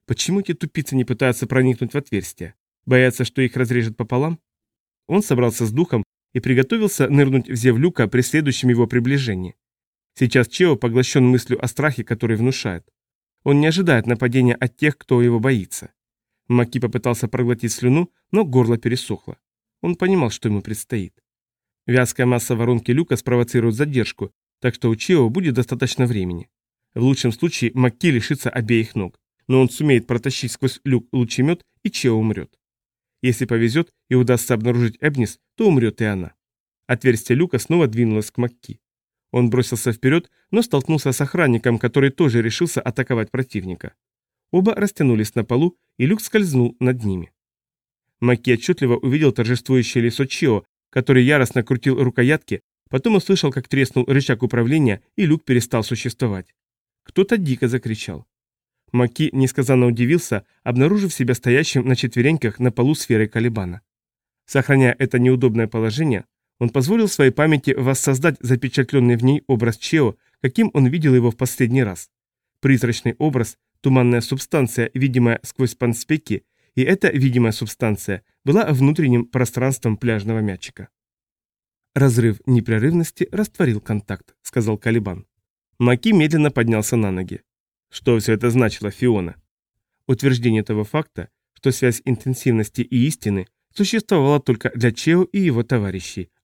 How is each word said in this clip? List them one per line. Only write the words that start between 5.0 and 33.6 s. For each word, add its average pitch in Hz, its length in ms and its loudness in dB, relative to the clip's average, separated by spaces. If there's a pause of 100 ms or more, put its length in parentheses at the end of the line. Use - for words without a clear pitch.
Он 202 160 0
собрался 120 420 0
с 107 80 -2
духом 123 320 0 (300)
и 127 60 -2
приготовился 165 680 0
нырнуть 135 400 2
в 127 60 -6
зев 117 240 2
люка 139 280 0
при 120 140 0
следующем 139 480 0
его 117 180 4
приближении. 117 720 -4 (580)
Сейчас 123 340 2
Чео 170 280 2
поглощен 123 500 2
мыслью 120 380 0
о 123 40 -4
страхе, 135 360 -4
который 110 320 -4
внушает. 110 500 -4 (580)
Он 143 160 4
не 151 60 4
ожидает 160 400 2
нападения 123 480 2
от - 220 -6
тех, 151 220 -2
кто 120 240 0
его 120 180 2
боится. 117 520 -4 (560)
Макки 120 300 0
попытался 120 500 -2
проглотить 120 440 -2
слюну, 139 400 0 (180)
но 208 140 2
горло 123 320 2
пересохло. - 600 -6 (420)
Он 170 160 -4
понимал, 180 340 2
что - 180 -6
ему 104 120 -2
предстоит. 101 540 -8 (720)
Вязкая 123 400 0
масса 123 300 0
воронки 117 340 0
люка 139 260 0
спровоцирует 117 580 0
задержку, 127 580 -2 (280)
так 127 140 0
что - 140 -2
у 113 80 0
Чео 139 320 2
будет 131 260 -2
достаточно 123 520 -2
времени. 92 420 -4 (460)
В 113 80 -4
лучшем 127 300 2
случае 123 420 -2
Макки 127 360 0
лишится 123 400 -2
обеих 113 440 -2
ног, 95 240 -8 (280)
но 131 140 4
он 127 80 4
сумеет 131 380 0
протащить 120 460 -6
сквозь - 320 -4
люк 127 280 -2
лучемет, 131 500 0 (200)
и 208 80 -4
Чео 120 240 0
умрет. 110 440 -4 (600)
Если 127 240 -2
повезет 117 460 0 (180)